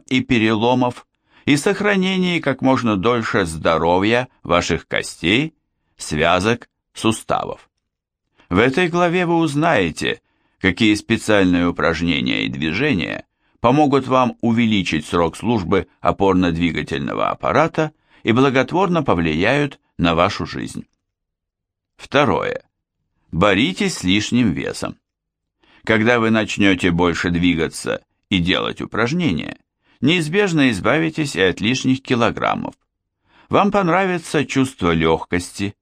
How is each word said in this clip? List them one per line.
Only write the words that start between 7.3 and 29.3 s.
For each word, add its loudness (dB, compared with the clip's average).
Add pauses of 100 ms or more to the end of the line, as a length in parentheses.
В 2
этой 2
главе 0
вы 0
узнаете, 0 (380)
какие 2
специальные 0
упражнения -2
и -6
движения -4 (340)
помогут 2
вам 0
увеличить 0
срок 0
службы -2 (140)
опорно-двигательного 0
аппарата – -2 (320)
и 0
благотворно 0
повлияют 0 (180)
на 0
вашу 0
жизнь. -10 (1120)
Второе. -2 (680)
Боритесь 2
с -12
лишним 2
весом. -8 (880)
Когда 2
вы 2
начнёте 2
больше 0
двигаться -2 (240)
и 2
делать -2
упражнения, -4 (420)